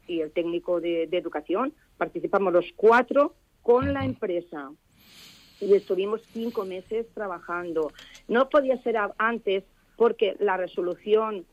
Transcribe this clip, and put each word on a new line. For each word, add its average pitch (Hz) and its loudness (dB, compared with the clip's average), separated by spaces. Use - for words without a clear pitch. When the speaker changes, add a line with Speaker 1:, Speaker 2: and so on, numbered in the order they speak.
Speaker 1:
y 170 -4
el 156 -6
técnico 170 -2
de, 165 -2
de 175 -2
educación, 170 -4
participamos 175 -2
los 175 4
cuatro 247 4
con 262 2
la 277 -2
Speaker 2:
Ujú. 269 -2
Speaker 1:
empresa. 175 -6
Y 202 4
estuvimos 196 0
cinco 226 -4
meses 190 -8
trabajando. 175 -6
No 247 2
podía 262 2
ser 226 -2
a-, 202 -4
antes, 220 -2
porque 226 2
la 196 0
resolución 185 -2